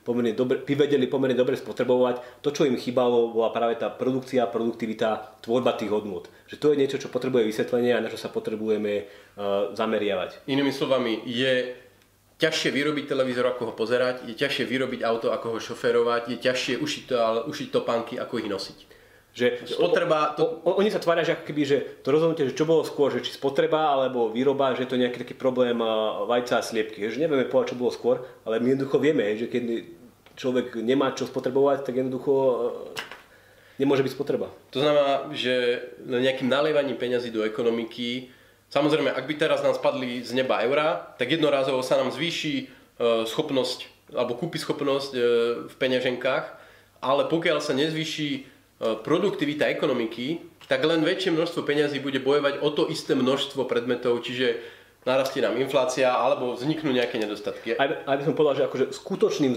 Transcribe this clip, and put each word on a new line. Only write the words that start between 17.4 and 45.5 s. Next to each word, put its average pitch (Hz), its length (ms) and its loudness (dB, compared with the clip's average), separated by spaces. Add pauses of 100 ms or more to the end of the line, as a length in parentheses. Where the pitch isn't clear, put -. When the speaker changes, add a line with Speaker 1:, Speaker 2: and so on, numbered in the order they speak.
Speaker 2:
ušiť 113 240 -8
topánky, 117 480 -2
ako 113 220 -4
ich 107 100 -4
nosiť. - 280 -8 (520)
Speaker 1:
Že 120 160 0 (160)
Speaker 2:
Spotreba, 156 720 2
to 160 80 0
Speaker 1:
o, 175 320 0
o, 196 60 2
oni 208 100 2
sa 180 80 -2
tvária, 165 240 2
že 156 140 0
ako - 100 -16
keby, 151 160 -2
že 135 140 2 (260)
to 135 80 0
rozhodnutie, 156 380 4
že - 80 -4
čo 156 100 2
bolo 160 160 4
skôr, 131 320 0
že 120 80 -2
či - 80 -8
spotreba 156 640 2
alebo 123 320 2
výroba, 131 480 2
že 127 80 -2
to 123 160 0
je 123 80 4
nejaký 123 160 -8
taký - 160 -12
problém, 123 400 2
a 107 480 0
vajca 123 320 2
a 104 60 -2
sliepky. 107 420 -4
Že 139 220 -2
nevieme 131 180 2
povedať, 127 240 2
čo 123 80 -6
bolo 120 160 0
skôr, 123 300 0 (180)
ale 113 160 -2
my 123 160 2
jednoducho 139 240 0
vieme, 139 240 2 (140)
že 117 100 -4
keď 120 160 -2 (720)
človek 127 480 -2
nemá 131 320 2
čo - 140 -4
spotrebovať, 135 580 2
tak 127 140 0
jednoducho, 131 320 0
e, 131 220 4 (1200)
nemôže 135 240 4
byť 127 80 -4
spotreba. 135 400 -4 (220)
Speaker 2:
To 131 100 0
znamená, 147 480 2
že 123 480 0 (240)
len 127 240 0
nejakým 131 240 0
nalievaním 143 480 2
peňazí 123 320 -2
do 110 160 0
ekonomiky, 120 880 -4 (320)
samozrejme, 147 480 2
ak 131 160 -4
by - 80 -6
teraz 147 240 2
nám 131 160 2
spadli 127 480 -2
z 117 80 -4
neba 117 240 2
eurá, 151 560 0
tak 123 160 -2
jednorázovo 135 480 2
sa 127 160 0
nám 127 160 2
zvýši, 143 560 -4 (320)
e, 117 240 2
schopnosť - 880 -4
alebo 120 240 -2
kúpyschopnosť, 143 800 -2
e, 123 40 -2 (520)